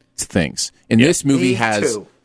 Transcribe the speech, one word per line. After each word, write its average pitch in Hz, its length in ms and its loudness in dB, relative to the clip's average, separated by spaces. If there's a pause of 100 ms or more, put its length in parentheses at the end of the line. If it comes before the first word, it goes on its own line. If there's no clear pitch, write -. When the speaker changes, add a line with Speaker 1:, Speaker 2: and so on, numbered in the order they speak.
(160)
Speaker 1:
things. - 560 -4 (180)
And 113 100 4
Speaker 2:
Yeah. 123 80 6
Speaker 1:
this 170 180 0
movie 131 240 2
Speaker 2:
Me 127 60 0
Speaker 1:
has 110 380 0
Speaker 2:
too. 104 140 -8 (180)